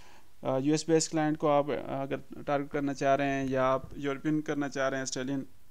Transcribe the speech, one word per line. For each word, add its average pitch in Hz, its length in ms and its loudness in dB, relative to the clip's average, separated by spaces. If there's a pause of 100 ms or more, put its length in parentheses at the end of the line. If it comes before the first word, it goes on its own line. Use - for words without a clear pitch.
(440)
अ, 131 140 2
यूएस 151 300 2
बेस्ड 160 220 4
क्लाइंट 151 260 2
को 151 120 2
आप, 143 220 4
अ, 120 60 0 (160)
अगर 135 500 -6
टारगेट 143 280 -2
करना 143 220 0
चाह 139 220 4
रहे 139 140 4
हैं 135 200 0
या 131 160 2
आप 131 240 2 (100)
यूरोपियन 143 420 0
करना 147 280 -2
चाह 135 200 0
रहे 135 100 0
हैं, 131 40 -2
ऑस्ट्रेलियन, 131 440 -4 (240)